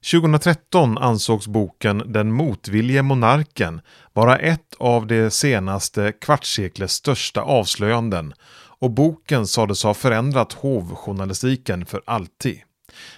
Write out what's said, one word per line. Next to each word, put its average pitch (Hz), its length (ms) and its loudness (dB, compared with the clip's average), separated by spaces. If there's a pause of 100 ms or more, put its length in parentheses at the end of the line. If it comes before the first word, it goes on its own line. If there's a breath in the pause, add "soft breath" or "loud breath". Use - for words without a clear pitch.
Tjugohundratretton 156 960 2
ansågs 113 500 0
boken 104 580 -2
Den 107 260 -2
motvilje 123 720 0
monarken 123 760 2 (320 soft breath)
vara 120 260 4
ett - 400 -2
av 120 280 0
det 110 240 2
senaste 101 840 -2
kvartsseklets 98 840 -4
största - 460 -4
avslöjanden, 104 960 -2 (460 loud breath)
och 131 100 0
boken 139 560 0
sades 101 360 -2
ha 104 120 2
förändrat 127 580 0
hovjournalistiken 98 1300 -4
för - 200 -10
alltid. 107 540 -6 (580 loud breath)